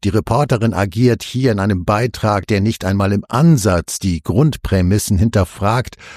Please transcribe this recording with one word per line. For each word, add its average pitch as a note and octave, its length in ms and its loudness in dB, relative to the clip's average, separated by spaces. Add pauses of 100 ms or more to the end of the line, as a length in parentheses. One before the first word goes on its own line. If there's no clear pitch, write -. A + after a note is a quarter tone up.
Die G2+ 40 0
Reporterin A2+ 640 0
agiert G#2 480 0
hier B2+ 300 -2
in G2+ 80 0
einem F#2+ 240 0
Beitrag, G#2+ 640 -2
der G2+ 140 0
nicht G#2+ 240 -2
einmal G2 260 0
im G2+ 160 -2
Ansatz A2+ 720 2
die F2 240 -2
Grundprämissen G2+ 920 0
hinterfragt, G#2+ 800 -2 (200)